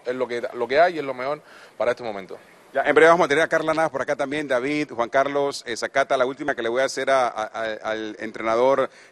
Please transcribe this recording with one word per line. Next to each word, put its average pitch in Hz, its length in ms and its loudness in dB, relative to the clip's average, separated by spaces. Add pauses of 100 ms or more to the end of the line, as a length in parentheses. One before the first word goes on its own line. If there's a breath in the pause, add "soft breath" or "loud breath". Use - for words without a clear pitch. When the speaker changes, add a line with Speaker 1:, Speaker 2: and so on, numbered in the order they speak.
Speaker 1:
es 123 80 -4
lo 127 140 -4
que, 120 160 -6 (100)
lo 120 140 -4
que 135 140 4
hay 180 140 4
y 151 40 -8
es 143 60 -6
lo 135 80 -6
mejor 135 280 -8 (360 loud breath)
para 113 140 0
este 123 120 -4
momento. 95 340 -10 (360)
Speaker 2:
Ya, 135 80 0
en 147 140 2
breve 156 160 8
vamos 175 120 6
a 160 60 0
tener 165 140 2
a 160 40 0
Carla 160 260 0
Navas 156 180 0
por 135 100 -4
acá 131 160 -4
también, 147 280 -4
David, 139 460 -2
Juan 117 160 -2
Carlos, 139 580 0
eh, 117 120 -6
Zacata. 139 400 0
La 127 80 4
última 139 280 -4
que 123 80 -6
le 117 60 -2
voy 120 140 0
a 135 40 2
hacer 135 240 -4
a, 131 180 4
a, 107 160 -4
a, 110 480 -6
al 110 280 -6
entrenador 117 680 0 (220 loud breath)